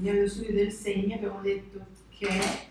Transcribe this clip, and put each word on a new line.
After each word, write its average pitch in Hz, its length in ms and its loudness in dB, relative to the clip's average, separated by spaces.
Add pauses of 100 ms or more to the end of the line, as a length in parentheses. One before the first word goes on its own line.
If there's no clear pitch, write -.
nello 202 260 4
studio 214 260 -4
del 202 180 4
segno 196 440 0
abbiamo 202 260 -4
detto 196 420 -4 (320)
che 196 560 0